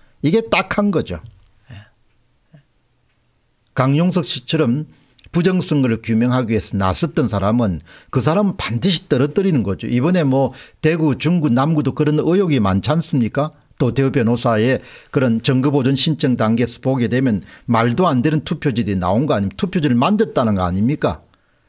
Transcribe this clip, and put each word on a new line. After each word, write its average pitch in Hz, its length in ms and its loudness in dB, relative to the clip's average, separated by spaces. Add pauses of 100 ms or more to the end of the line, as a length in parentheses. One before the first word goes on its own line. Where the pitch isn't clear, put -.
(220)
이게 170 280 2
딱한 196 420 0
거죠. 113 280 -4 (520)
예. 110 60 -20 (2000)
강용석 151 520 0
씨처럼 147 600 -2 (440)
부정선거를 151 720 0
규명하기 120 460 0
위해서 110 260 -2
나섰던 104 540 -2
사람은 104 500 0 (300)
그 135 100 -2
사람은 180 380 0
반드시 147 500 -2
떨어뜨리는 151 560 0
거죠. 101 240 -4
이번에 151 360 0
뭐 135 280 0 (300)
대구, 156 360 0
중구, 156 320 0
남구도 135 460 0
그런 151 240 2
의혹이 160 400 2
많지 98 320 0
않습니까? 147 600 -2 (300)
또 123 140 0
대우 135 160 2
변호사의 117 720 0 (280)
그런 117 320 0
증거보존 135 540 2
신청 139 420 0
단계에서 117 440 0
보게 131 260 0
되면 117 340 0 (240)
말도 120 420 2
안 131 140 2
되는 151 200 0
투표지들이 113 540 -2
나온 95 300 0
거 151 80 0
아닙니까? 101 240 -2
투표지를 151 380 0
만졌다는 175 580 2
거 95 80 0
아닙니까? 98 600 0 (460)